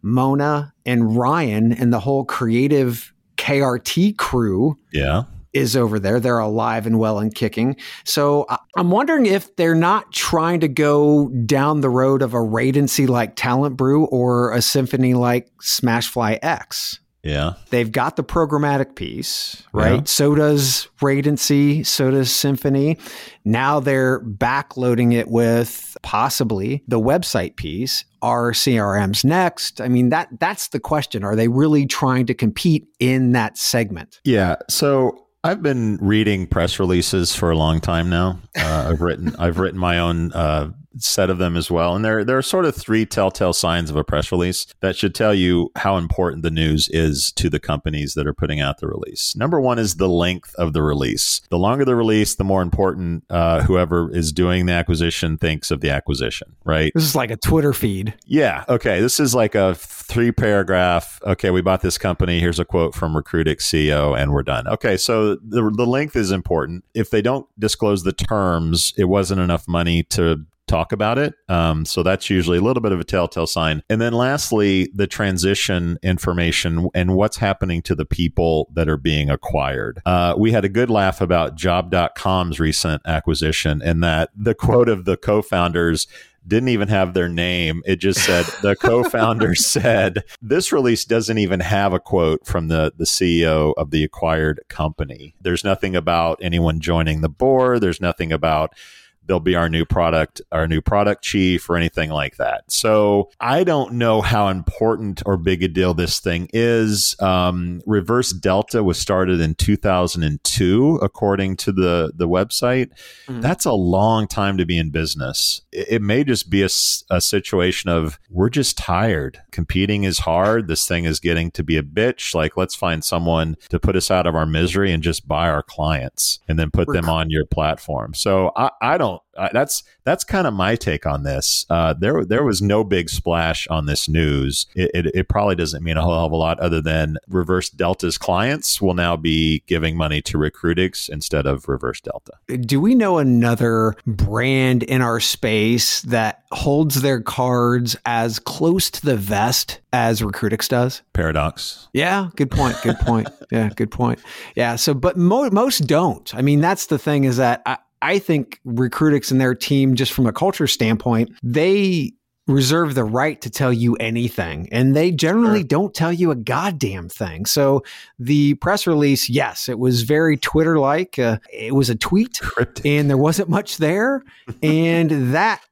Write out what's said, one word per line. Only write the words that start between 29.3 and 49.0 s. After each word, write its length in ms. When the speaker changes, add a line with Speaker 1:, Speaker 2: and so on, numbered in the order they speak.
Speaker 1:
I 80
mean, 220
that, 180
that's 300
the 120
question. 440
Are 120
they 120
really 380
trying 400
to 80
compete 520
in 320
that 260
segment? 640
Speaker 2:
Yeah. 320
So 580
I've 200
been 380
reading 460
press 320
releases 560
for 160
a 60
long 240
time 280
now. 300
Uh, 340
I've 100
written, 360
Speaker 1:
<laughs> 20
Speaker 2:
I've 200
written 220
my 180
own, 340
uh, 380
set 300
of 80
them 220
as 120
well. 240
And 80
there, 220
there 140
are 40
sort 220
of 100
three 300
telltale 480
signs 380
of 60
a 60
press 300
release 340
that 160
should 180
tell 200
you 420
how 220
important 440
the 80
news 380
is 440
to 180
the 100
companies 540
that 120
are 60
putting 280
out 180
the 80
release. 500